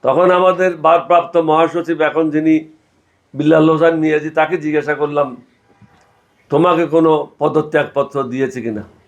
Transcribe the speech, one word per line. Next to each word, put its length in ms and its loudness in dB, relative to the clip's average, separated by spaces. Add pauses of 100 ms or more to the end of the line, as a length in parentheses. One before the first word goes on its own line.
তখন 300 2
আমাদের 460 0
ভারপ্রাপ্ত 600 2
মহাসচিব, 640 0
এখন 280 0
যিনি 300 0 (760)
বিল্লাল 360 2
হোসেন 280 2
নিয়াজি, 320 -2
তাকে 280 -2
জিজ্ঞাসা 380 -4
করলাম, 420 -4 (1120)
"তোমাকে 380 2
কোনো 400 2 (120)
পদত্যাগপত্র 840 -2
দিয়েছে 380 -6
কিনা?" 220 -8 (240)